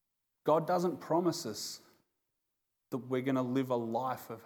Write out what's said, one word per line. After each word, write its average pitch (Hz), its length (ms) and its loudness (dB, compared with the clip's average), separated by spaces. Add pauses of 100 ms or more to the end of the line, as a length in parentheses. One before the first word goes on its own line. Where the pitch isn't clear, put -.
(440)
God 156 240 4
doesn't 180 320 0
promise 165 460 0
us - 340 -8 (1080)
that 139 80 -4
we're 127 240 0
gonna 131 200 2
live 127 280 0
a 123 80 2
life 120 520 -2
of 110 160 -10